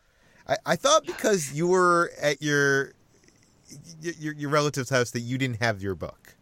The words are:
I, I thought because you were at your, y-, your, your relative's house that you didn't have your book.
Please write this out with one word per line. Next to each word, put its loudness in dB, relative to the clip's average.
I, -2
I 0
thought 2
because -2
you 0
were 4
at -2
your, 2
y-, -6
your, -6
your -6
relative's 0
house 2
that -4
you -4
didn't -2
have 0
your -2
book. -12